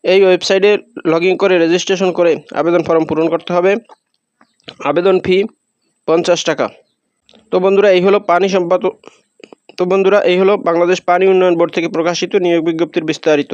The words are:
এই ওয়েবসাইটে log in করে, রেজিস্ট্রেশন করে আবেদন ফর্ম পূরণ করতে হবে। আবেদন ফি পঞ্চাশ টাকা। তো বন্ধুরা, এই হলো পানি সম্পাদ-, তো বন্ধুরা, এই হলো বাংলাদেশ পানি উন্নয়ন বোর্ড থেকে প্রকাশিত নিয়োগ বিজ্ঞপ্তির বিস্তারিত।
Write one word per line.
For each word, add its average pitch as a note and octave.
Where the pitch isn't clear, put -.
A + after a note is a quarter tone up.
এই F#3
ওয়েবসাইটে F#3+
log E3
in F#3
করে, F#3+
রেজিস্ট্রেশন F3+
করে E3+
আবেদন E3+
ফর্ম E3
পূরণ D#3+
করতে E3
হবে। F3+
আবেদন F3+
ফি F#3
পঞ্চাশ E3+
টাকা। C#3
তো F#3
বন্ধুরা, G3
এই F3+
হলো G3+
পানি F3
সম্পাদ-, F3+
তো F3+
বন্ধুরা, G3
এই F3+
হলো G3
বাংলাদেশ E3+
পানি F3+
উন্নয়ন F#3
বোর্ড E3
থেকে E3
প্রকাশিত E3+
নিয়োগ F3
বিজ্ঞপ্তির E3
বিস্তারিত। D3+